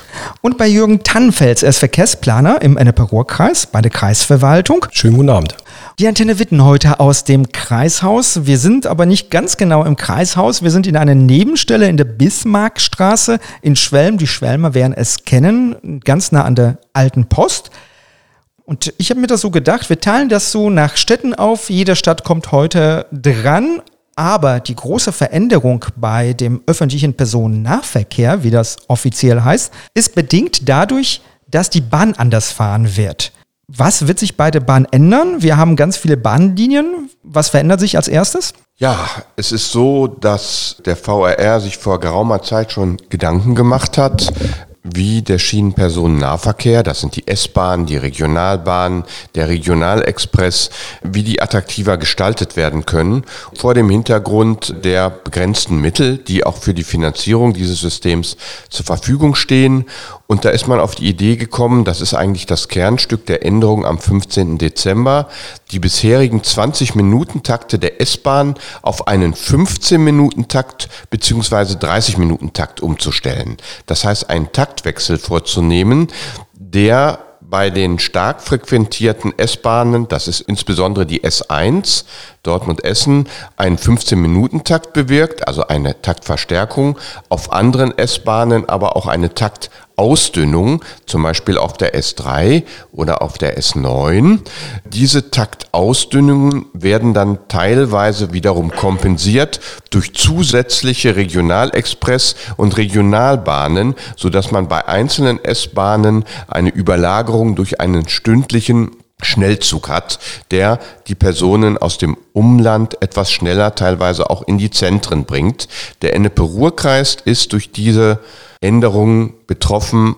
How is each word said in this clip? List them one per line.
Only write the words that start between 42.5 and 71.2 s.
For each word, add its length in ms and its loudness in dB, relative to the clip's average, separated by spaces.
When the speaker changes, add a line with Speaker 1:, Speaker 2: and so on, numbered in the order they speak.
Speaker 3:
schon 260 -2
Gedanken 460 0
gemacht 420 0
hat, 340 0
wie 360 -2
der 180 0
Schienenpersonennahverkehr, 1400 0
das 160 -4
sind 160 -8
die 100 -10
S-Bahnen, 600 -2
die 100 -4
Regionalbahnen, 1080 -2
der 140 -2
Regionalexpress, 1200 -2
wie 200 -2
die 180 -2
attraktiver 560 -2
gestaltet 600 -4
werden 280 -2
können, 380 0
vor 220 0
dem 140 4
Hintergrund 920 0
der 260 0
begrenzten 680 -2
Mittel, 400 0
die 280 -2
auch 120 -4
für 160 -4
die 100 -4
Finanzierung 720 0
dieses 260 -4
Systems 560 -4
zur 180 -10
Verfügung 500 0
stehen. 500 2
Und 180 0
da 40 4
ist 180 -2
man 120 2
auf 160 -2
die 120 -4
Idee 300 0
gekommen, 480 0
das 160 -4
ist 120 -4
eigentlich 320 -2
das 220 -4
Kernstück 580 -2
der 200 -2
Änderung 400 2
am 140 -2
fünfzehnten 580 -2
Dezember, 720 0
die 80 -6
bisherigen 640 2
zwanzig 520 -2
Minuten 480 0
Takte 340 -4
der 240 -4
S-Bahn 540 0
auf 260 -4
einen 260 2
fünfzehn 720 0
Minuten 440 2
Takt 420 -6
beziehungsweise 680 -2